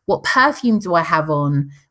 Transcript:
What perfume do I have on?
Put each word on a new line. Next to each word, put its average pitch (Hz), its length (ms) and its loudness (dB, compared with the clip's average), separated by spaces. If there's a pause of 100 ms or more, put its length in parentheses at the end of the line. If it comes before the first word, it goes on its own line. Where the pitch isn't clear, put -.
What - 180 -2
perfume 254 560 0
do 185 160 -2
I 165 80 2
have 156 260 -2
on? 143 400 -2 (220)